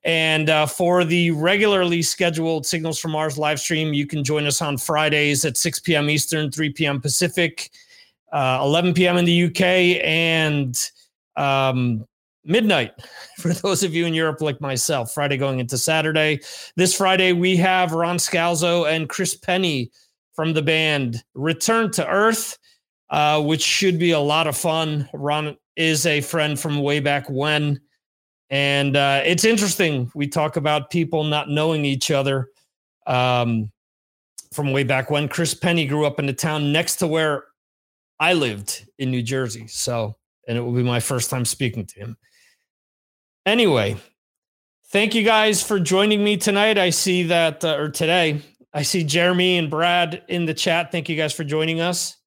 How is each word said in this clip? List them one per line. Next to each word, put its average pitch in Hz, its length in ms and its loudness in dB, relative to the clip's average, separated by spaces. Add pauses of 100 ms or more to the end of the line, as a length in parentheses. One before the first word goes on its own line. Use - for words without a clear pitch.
And, 160 460 2
uh, 151 160 4
for 180 360 2
the 170 280 2
regularly 180 720 2
scheduled 165 640 -2
Signals 160 320 -4
from 160 140 -6
Mars 151 260 -2
live 151 200 0
stream, 156 360 -2
you 143 120 0
can 147 160 -4
join 147 220 -2
us 147 160 0
on 147 160 -2
Fridays 151 720 0
at 135 100 -2
six - 240 -2
P 165 160 0
M 147 140 2
Eastern, 151 400 -2
three 151 200 -4
P 160 140 -4
M 139 160 0
Pacific, 165 720 -2 (640)
uh, 131 260 0
eleven 165 320 2
P 180 160 4
M 175 80 2
in 175 80 2
the 170 80 4
U 175 180 4
K, 180 520 4
and, 160 760 0 (580)
um, 131 680 0 (400)
midnight 175 480 2 (240)
<laughs> - 220 -20
for 170 160 0
those 190 280 -2
of 170 120 -2
you 170 100 0
in 170 80 -2
Europe 160 300 -2
like 147 180 -4
myself, 135 540 -2
Friday 143 240 0
going 135 200 0
into 123 200 -4
Saturday. 156 600 0 (360)
This 180 180 2
Friday, 190 380 4
we 180 240 2
have 180 360 2
Ron 170 260 0
Scalzo 170 680 0
and 156 220 -2
Chris 180 260 -4
Penny 170 560 -2 (440)
from 160 180 -2
the 156 80 0
band 147 720 0
Return 165 580 -2
to 156 160 -2
Earth, 220 520 0 (500)
uh, 151 340 2
which 151 200 0
should 185 360 2
be 170 120 2
a 156 100 2
lot 151 260 2
of 143 80 -2
fun. 156 600 -2
Ron 147 420 -4 (200)
is 160 280 0
a 151 160 2
friend 151 400 -2
from 147 220 -2
way 143 180 0
back 143 300 -2
when. 147 500 0 (680)
And, 139 480 2
uh, 139 260 2
it's 170 220 2
interesting. 180 680 0
We 143 140 -4
talk 151 280 -2
about 151 340 -2
people 165 340 0
not 147 240 -2
knowing 151 380 0
each 135 240 -2
other, 135 400 0 (560)
um, 123 640 0 (800)
from 143 200 -4
way 139 120 2
back 131 260 0
when. 147 160 0
Chris 160 280 -2
Penny 170 320 0
grew 151 180 0
up 143 140 -2
in 139 80 -2
the 135 80 -2
town 151 360 -2
next 165 260 0
to 180 100 0
where 156 380 0 (760)
I 170 140 2
lived 110 520 -4 (120)
in 131 120 -2
New 123 120 -2
Jersey. 117 460 -4
So, 113 500 -4 (280)
and 117 120 -2
it - 20 -2
will 120 140 -4
be 123 80 2
my 120 180 2
first 123 300 -2
time 123 160 -2
speaking 113 400 -4
to - 120 -20
him. 110 200 -14 (1300)
Anyway, 151 500 2 (920)
thank 208 260 0
you 226 80 2
guys 214 400 4
for 202 180 -2
joining 202 420 2
me 208 140 2
tonight. 208 400 2
I 180 140 2
see 180 320 0
that, 165 420 0
uh, 156 140 0
or 151 100 -4
today, 160 540 0 (320)
I 147 80 -4
see 170 220 0
Jeremy 180 520 2
and 156 140 -2
Brad 170 580 0
in 175 160 -2
the 156 80 -2
chat. 170 400 -2
Thank 165 160 -4
you 160 80 -4
guys 151 160 -2
for 165 120 -6
joining 160 360 -2
us. 175 340 -4 (120)